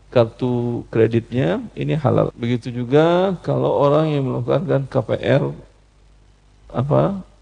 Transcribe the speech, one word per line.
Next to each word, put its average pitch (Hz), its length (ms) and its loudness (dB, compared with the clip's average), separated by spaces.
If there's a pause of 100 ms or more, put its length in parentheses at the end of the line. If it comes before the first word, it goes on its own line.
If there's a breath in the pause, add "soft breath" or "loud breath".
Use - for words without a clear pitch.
(120)
kartu 120 800 0
kreditnya, 120 800 0
ini 139 240 -4
halal. 110 400 2
Begitu 120 320 -4
juga 160 720 0
kalau 135 400 -2
orang 147 320 2
yang 143 160 -2
melakukan 135 640 -2
K - 80 -6
P 113 160 -2
R, 131 280 0 (1200)
apa, 147 560 0 (180)